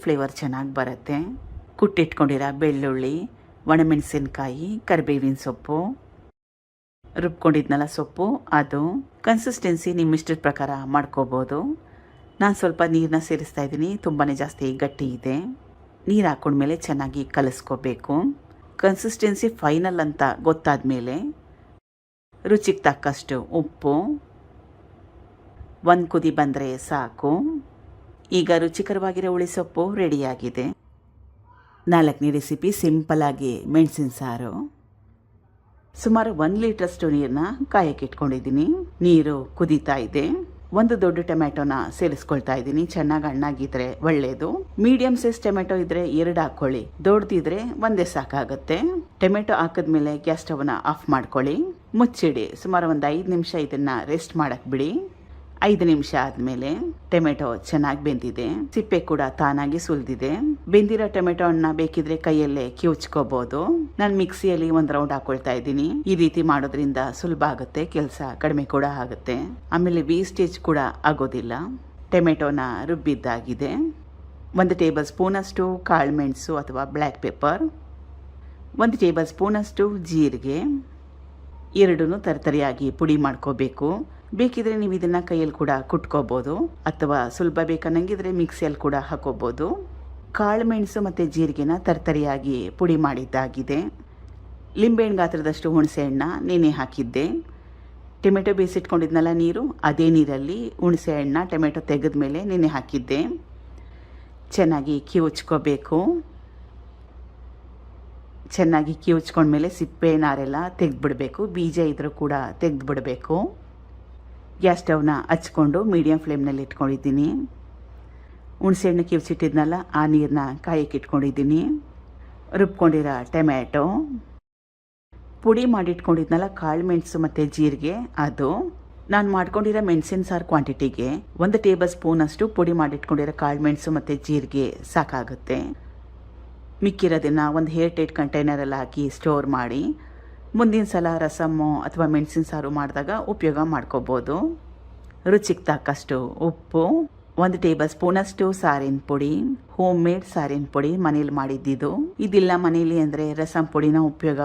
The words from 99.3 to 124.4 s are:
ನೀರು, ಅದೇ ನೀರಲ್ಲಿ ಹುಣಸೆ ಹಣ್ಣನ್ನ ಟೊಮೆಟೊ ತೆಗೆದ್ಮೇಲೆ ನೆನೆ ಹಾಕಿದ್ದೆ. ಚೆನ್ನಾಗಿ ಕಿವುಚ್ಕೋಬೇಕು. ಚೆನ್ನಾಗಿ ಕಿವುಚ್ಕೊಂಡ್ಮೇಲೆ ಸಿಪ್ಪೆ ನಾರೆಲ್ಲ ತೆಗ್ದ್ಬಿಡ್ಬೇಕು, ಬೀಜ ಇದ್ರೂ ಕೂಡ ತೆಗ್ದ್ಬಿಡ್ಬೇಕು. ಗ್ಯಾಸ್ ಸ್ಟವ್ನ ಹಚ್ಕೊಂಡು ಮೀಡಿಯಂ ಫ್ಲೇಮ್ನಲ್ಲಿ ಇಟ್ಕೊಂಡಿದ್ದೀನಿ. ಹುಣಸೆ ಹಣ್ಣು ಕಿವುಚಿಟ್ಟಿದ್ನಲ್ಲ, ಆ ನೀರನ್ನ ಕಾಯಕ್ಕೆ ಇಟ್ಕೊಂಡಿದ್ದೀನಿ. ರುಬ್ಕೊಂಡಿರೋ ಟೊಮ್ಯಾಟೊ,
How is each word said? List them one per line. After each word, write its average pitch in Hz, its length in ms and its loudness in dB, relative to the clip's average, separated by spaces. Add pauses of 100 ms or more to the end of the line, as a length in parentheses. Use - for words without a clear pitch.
ನೀರು, 170 220 0 (260)
ಅದೇ 165 180 4 (100)
ನೀರಲ್ಲಿ 143 420 2 (220)
ಹುಣಸೆ 175 360 2
ಹಣ್ಣನ್ನ 143 240 0 (120)
ಟೊಮೆಟೊ 160 280 0 (100)
ತೆಗೆದ್ಮೇಲೆ 143 500 0 (100)
ನೆನೆ 170 240 4
ಹಾಕಿದ್ದೆ. 135 460 -2 (1400)
ಚೆನ್ನಾಗಿ 151 400 2 (140)
ಕಿವುಚ್ಕೋಬೇಕು. 151 880 0 (2500)
ಚೆನ್ನಾಗಿ 165 360 4 (120)
ಕಿವುಚ್ಕೊಂಡ್ಮೇಲೆ 160 720 2
ಸಿಪ್ಪೆ 165 320 0 (140)
ನಾರೆಲ್ಲ 139 340 0 (220)
ತೆಗ್ದ್ಬಿಡ್ಬೇಕು, 139 600 -2 (160)
ಬೀಜ 170 220 -2 (140)
ಇದ್ರೂ 147 180 -6 (100)
ಕೂಡ 147 120 -2 (280)
ತೆಗ್ದ್ಬಿಡ್ಬೇಕು. 139 760 -2 (1300)
ಗ್ಯಾಸ್ 175 200 4
ಸ್ಟವ್ನ 156 280 4 (200)
ಹಚ್ಕೊಂಡು 160 480 2 (120)
ಮೀಡಿಯಂ 156 320 4
ಫ್ಲೇಮ್ನಲ್ಲಿ 139 420 -2
ಇಟ್ಕೊಂಡಿದ್ದೀನಿ. 135 640 0 (1300)
ಹುಣಸೆ 190 280 2
ಹಣ್ಣು 175 200 4
ಕಿವುಚಿಟ್ಟಿದ್ನಲ್ಲ, 156 640 2 (240)
ಆ - 20 4 (120)
ನೀರನ್ನ 147 300 4 (220)
ಕಾಯಕ್ಕೆ 151 340 -2
ಇಟ್ಕೊಂಡಿದ್ದೀನಿ. 143 600 2 (1040)
ರುಬ್ಕೊಂಡಿರೋ 156 520 2 (220)
ಟೊಮ್ಯಾಟೊ, 143 480 2 (1600)